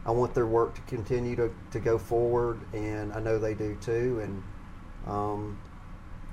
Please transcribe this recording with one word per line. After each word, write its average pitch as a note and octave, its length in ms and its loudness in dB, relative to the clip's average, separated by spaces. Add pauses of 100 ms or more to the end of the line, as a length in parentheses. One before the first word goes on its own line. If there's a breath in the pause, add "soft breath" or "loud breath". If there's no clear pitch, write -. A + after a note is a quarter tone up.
I A2+ 80 2
want A#2+ 220 4
their A#2+ 120 4
work A2+ 300 4
to - 60 -8
continue A#2+ 540 -2
to, A#2 160 2 (200)
to A2+ 80 -2
go A2+ 180 4
forward, A#2+ 600 2 (120)
and G#2+ 400 -2
I A2 80 -4
know A2 180 2
they G#2+ 160 2
do G#2 260 -2
too. A#2+ 420 2
And, G2 200 -6 (720)
um, G#2 460 -2 (760)